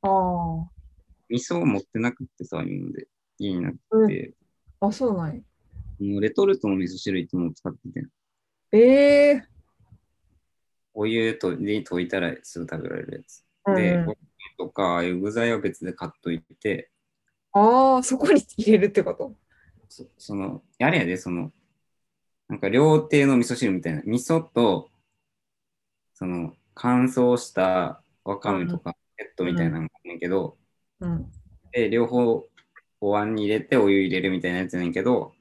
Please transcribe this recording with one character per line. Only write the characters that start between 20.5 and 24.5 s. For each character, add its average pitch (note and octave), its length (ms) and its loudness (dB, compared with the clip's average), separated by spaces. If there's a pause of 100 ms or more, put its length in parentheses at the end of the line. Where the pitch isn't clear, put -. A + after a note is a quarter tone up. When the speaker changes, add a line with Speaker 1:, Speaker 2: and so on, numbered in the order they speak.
Speaker 2:
あ C3+ 100 2
れ F3 80 2
や G#2+ 80 0
で、 F2 100 -4
そ F2+ 140 -10
の、 F2 240 -6 (960)
な G#2+ 80 -8
ん - 20 -14
か G2+ 80 -4
料 D3+ 320 4
亭 D3 280 2
の C3+ 100 4
味 A#2+ 80 2
噌 B2 100 -6
汁 A2+ 160 -2
み F#2 100 -2
た E2+ 100 -4
い D#2 40 -4
な。 D2 80 -8
味 A2 140 -2
噌 D#3+ 280 -2
と、 G#2 440 0 (1300)